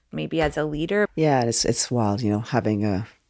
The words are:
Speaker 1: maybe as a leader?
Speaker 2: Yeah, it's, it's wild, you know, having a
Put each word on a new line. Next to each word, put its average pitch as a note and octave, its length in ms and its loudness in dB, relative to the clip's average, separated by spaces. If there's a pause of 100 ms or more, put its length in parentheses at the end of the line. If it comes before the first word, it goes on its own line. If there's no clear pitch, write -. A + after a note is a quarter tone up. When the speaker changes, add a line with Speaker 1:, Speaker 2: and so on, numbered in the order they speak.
(120)
Speaker 1:
maybe D#3 300 -4
as D3 160 0
a D3+ 80 0
leader? E3+ 500 -2
Speaker 2:
Yeah, D3 280 4
it's, A#2 220 0
it's - 240 0
wild, A2 320 0
you G#2+ 80 0
know, G#2 120 0
having G#2+ 440 0
a G#2 220 -2 (220)